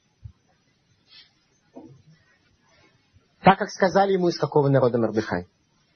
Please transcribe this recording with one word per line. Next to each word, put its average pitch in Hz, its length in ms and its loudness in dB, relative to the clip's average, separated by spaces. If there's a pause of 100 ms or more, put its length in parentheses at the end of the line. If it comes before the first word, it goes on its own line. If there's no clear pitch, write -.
(3500)
Так 190 160 4
как 196 120 -6
сказали 196 420 0
ему, 180 160 0
из 170 100 -4
какого 143 300 0
народа 127 300 2
Мордыхай. 104 480 -4 (500)